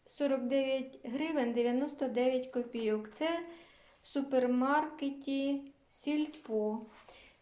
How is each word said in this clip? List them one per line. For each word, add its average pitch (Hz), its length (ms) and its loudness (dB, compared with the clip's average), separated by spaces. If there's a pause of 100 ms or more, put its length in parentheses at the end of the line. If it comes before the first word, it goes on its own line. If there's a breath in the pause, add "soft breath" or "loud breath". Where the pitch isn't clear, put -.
сорок 277 360 0
дев'ять 269 640 0
гривень 277 500 0
дев'яносто 247 540 2
дев'ять 254 400 2
копійок. 220 680 -2
Це 339 300 0 (600 loud breath)
в - 40 -20
супермаркеті 277 1500 0 (300)
Сільпо. 233 920 -2 (600 loud breath)